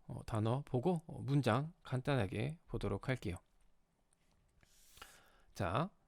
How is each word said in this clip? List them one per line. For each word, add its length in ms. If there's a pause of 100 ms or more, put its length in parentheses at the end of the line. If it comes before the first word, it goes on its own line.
어, 180
단어 400
보고, 420
어, 140
문장 520 (100)
간단하게 760 (100)
보도록 420
할게요. 260 (2250)
자, 360 (180)